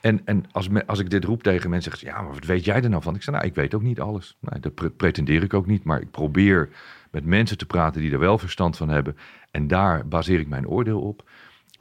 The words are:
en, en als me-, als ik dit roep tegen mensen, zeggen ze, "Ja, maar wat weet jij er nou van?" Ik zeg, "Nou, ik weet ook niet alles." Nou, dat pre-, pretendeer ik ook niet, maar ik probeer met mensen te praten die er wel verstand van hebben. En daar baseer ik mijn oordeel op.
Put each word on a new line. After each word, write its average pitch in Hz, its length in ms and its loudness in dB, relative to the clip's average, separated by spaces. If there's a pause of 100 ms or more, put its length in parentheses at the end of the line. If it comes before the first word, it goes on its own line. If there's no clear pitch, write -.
en, 107 240 2
en 104 260 0
als 90 180 -4
me-, 101 160 0
als 104 140 -2
ik 90 100 -2
dit 95 140 0
roep 117 200 -2
tegen 90 260 2
mensen, 87 220 -2
zeggen - 180 -14
ze, - 60 -10
"Ja, 107 80 -8
maar 73 100 -10
wat 71 120 -14
weet 90 200 0
jij 104 180 2
er 120 60 2
nou 87 140 2
van?" 85 120 -4
Ik 101 80 -8
zeg, - 100 -4
"Nou, - 140 0
ik - 80 -6
weet 69 180 0
ook 104 80 0
niet 120 180 -2
alles." 101 400 -8
Nou, - 200 -8
dat - 140 -6
pre-, 82 160 -4
pretendeer 78 540 2
ik 98 100 -2
ook 95 140 2
niet, 104 160 2
maar 78 180 0
ik - 100 -14
probeer 80 580 4 (420)
met 76 140 -6
mensen 98 320 2
te - 80 -10
praten 80 360 0
die 76 100 0
er 69 80 0
wel 95 180 4
verstand 87 400 -2
van 78 120 -2
hebben. 73 280 0 (340)
En 73 160 -2
daar 90 400 2
baseer 85 320 0
ik 76 80 -4
mijn 69 200 -6
oordeel 107 340 -2
op. - 280 -8 (520)